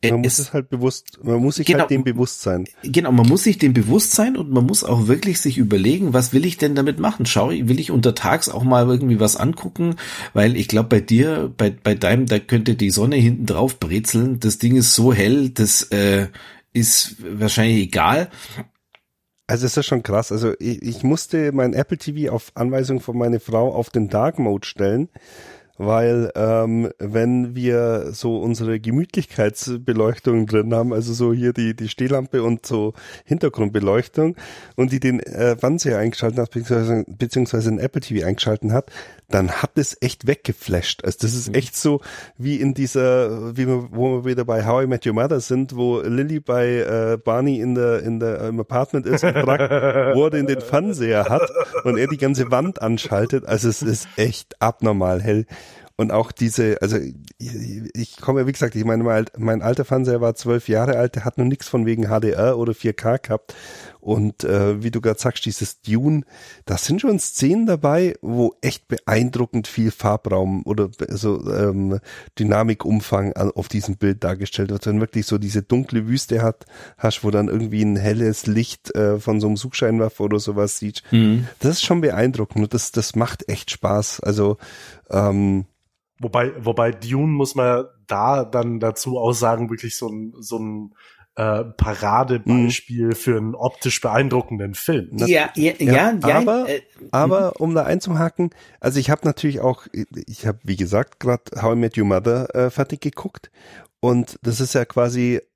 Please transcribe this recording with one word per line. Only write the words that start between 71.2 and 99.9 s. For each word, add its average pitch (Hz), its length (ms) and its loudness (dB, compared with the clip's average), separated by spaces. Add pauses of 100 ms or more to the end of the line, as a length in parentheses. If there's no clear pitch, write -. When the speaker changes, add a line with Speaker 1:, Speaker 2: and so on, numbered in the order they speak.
Speaker 2:
ähm, 98 500 -2 (380)
Dynamikumfang 104 960 0
an, 98 180 -2
auf - 180 -6
diesem 104 260 -4
Bild 101 280 0
dargestellt 95 480 -4
wird. 101 160 -4
Wenn 107 120 0
wirklich 110 280 -2
so 107 100 -2
diese 104 240 -2
dunkle 120 460 -2
Wüste 117 340 0
hat, 113 240 -2 (320)
hast, - 260 -2
wo 107 60 0
dann 104 180 2
irgendwie 107 360 -2
ein 104 120 2
helles 107 520 0
Licht, - 480 -2
äh, 104 240 2
von 107 200 0
so 107 80 0
einem 107 100 0
Suchscheinwerfer 113 640 -2
oder 104 160 0
sowas 101 400 -2
sieht. 104 320 -8
Speaker 1:
Mhm. 117 360 4 (120)
Speaker 2:
Das 160 140 2
ist - 100 -2
schon 175 180 2
beeindruckend 117 640 0
und 107 100 -4
das, - 180 -2
das - 240 -2
macht - 320 -2
echt - 220 -8
Spaß. 101 520 -2
Also, 104 360 2 (540)
ähm, 98 540 2 (540)
Speaker 3:
Wobei, 120 340 -2 (100)
wobei 117 280 2
Dune 127 420 -2
muss 139 220 0
man 123 300 2 (220)
da 120 380 0
dann 117 340 -2
dazu 117 380 -4
auch 117 160 0
sagen, 117 360 0
wirklich 113 280 -8
so 120 100 -8
ein, 110 320 -10
so 113 180 -10
ein, 107 360 -8 (420)
äh, 110 300 -2
Paradebeispiel 117 1400 -2
Speaker 2:
Mhm. 113 80 0
Speaker 3:
für 120 200 -2
einen 110 200 -4
optisch - 440 -4
beeindruckenden 117 760 0
Film. 139 360 -2
Speaker 2:
Na, 110 140 -2
Speaker 1:
Ja, 151 300 2
ja, 156 240 2
Speaker 2:
ja, 131 140 2
Speaker 1:
ja, 196 200 4 (120)
ja, 135 120 4
Speaker 2:
aber, 240 320 2
Speaker 1:
äh, 143 120 -4 (300)
Speaker 2:
aber 175 360 2
Speaker 1:
mhm. - 160 -4
Speaker 2:
um 165 120 0
da 156 80 2
einzuhaken, 170 680 0 (280)
also 131 200 0
ich 131 100 0
hab 156 160 0
natürlich 143 340 0
auch, - 320 0